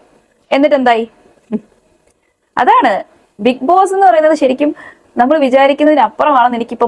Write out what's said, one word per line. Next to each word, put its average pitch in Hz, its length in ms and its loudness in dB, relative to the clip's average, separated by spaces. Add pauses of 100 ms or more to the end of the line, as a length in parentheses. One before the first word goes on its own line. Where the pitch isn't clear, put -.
(560)
എന്നിട്ട് 285 240 0
എന്തായി? 233 240 0 (1600)
അതാണ് 415 300 2 (540)
ബിഗ് 262 220 -4
ബോസ് 381 280 2
എന്ന് 392 120 2
പറയുന്നത്. 311 340 2
ശരിക്കും 269 280 -2 (500)
നമ്മൾ 262 240 0
വിചാരിക്കുന്നതിനപ്പുറമാണെന്ന് 269 1120 0
എനിക്കിപ്പോ 233 300 -6